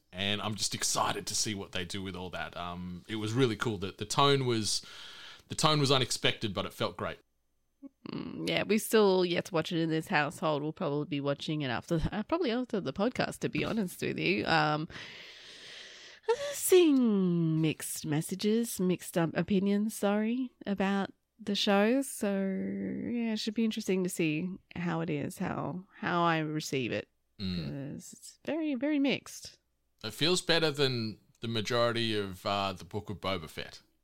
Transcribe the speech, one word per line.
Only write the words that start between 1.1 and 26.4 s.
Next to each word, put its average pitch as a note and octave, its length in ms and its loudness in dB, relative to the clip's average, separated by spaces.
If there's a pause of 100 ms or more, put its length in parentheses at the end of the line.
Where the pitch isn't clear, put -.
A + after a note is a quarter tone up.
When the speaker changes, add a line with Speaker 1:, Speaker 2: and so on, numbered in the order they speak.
Speaker 1:
to G#2+ 80 -4
see - 180 0
what G2 200 -8
they F2+ 100 -4
do F#2+ 180 -6
with F#2+ 140 -6
all F2+ 140 -8
that. E2 260 -8
Um, F2 540 -8
it A2 60 -6
was G#2+ 180 -4
really A#2 240 4
cool G#2+ 220 0
that F#2 180 -6
the A2 80 -8
tone C#3 400 4
was, A2+ 360 0 (680)
the A2+ 60 -10
tone D#3 260 4
was C3+ 100 4
unexpected, B2 640 0
but F#2+ 120 -4
it F2+ 80 -10
felt G#2 240 -2
great. F2 200 -6 (960)
Speaker 2:
Mm, - 360 -8
yeah, E3 160 0
we G3+ 140 2
still G3 480 4
yet F3 200 -2
to - 100 -8
watch D#3+ 160 0
it E3+ 80 0
in E3 100 0
this D3+ 180 -2
household. D3+ 540 0
We'll D3+ 120 -4
probably D3 340 -4
be C#3+ 140 -4
watching C#3+ 420 -2
it C3+ 60 -2
after, B2 300 0 (120)
uh, G3+ 120 -2
probably E4 280 -2
after A#3 280 -2
the C#3+ 140 -4
podcast, - 460 -2
to D3+ 100 -2
be - 160 -2
honest - 380 -2
with C3+ 160 -2
you. F3 260 2
Um, D3+ 420 2 (1700)
seeing G3+ 1080 6
mixed - 440 -2
messages, G3 760 0
mixed, F3+ 380 0
um, E3 180 4
opinions, G3+ 600 2
sorry, A3 560 0 (160)
about G3 420 0 (340)
the G3+ 120 -2
show. G#3+ 480 4
So, - 260 -4
yeah, G3 1040 -2
it G#3+ 60 -2
should G#3+ 160 -4
be A3+ 100 2
interesting G3+ 380 0
to F3+ 60 0
see E3 400 0 (260)
how E3+ 260 -2
it E3 80 -2
is, D3+ 300 -4
how, F#3 460 -4 (140)
how F3 240 0
I E3 160 4
receive D3+ 520 -2